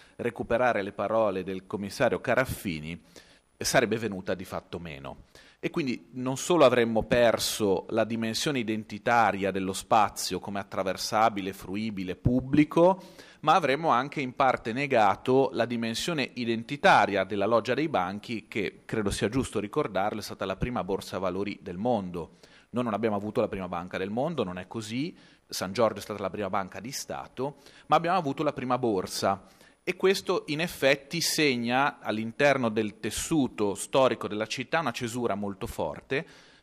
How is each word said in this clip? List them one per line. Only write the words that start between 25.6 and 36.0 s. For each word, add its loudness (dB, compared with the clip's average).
Giorgio 2
è -10
stata -8
la -2
prima -4
banca -6
di -10
Stato, -8
ma 6
abbiamo 2
avuto -2
la 0
prima -2
borsa. 0
E -4
questo 2
in -4
effetti 0
segna 2
all'interno 2
del -2
tessuto -2
storico 2
della -4
città -4
una -2
cesura -4
molto -6
forte, -4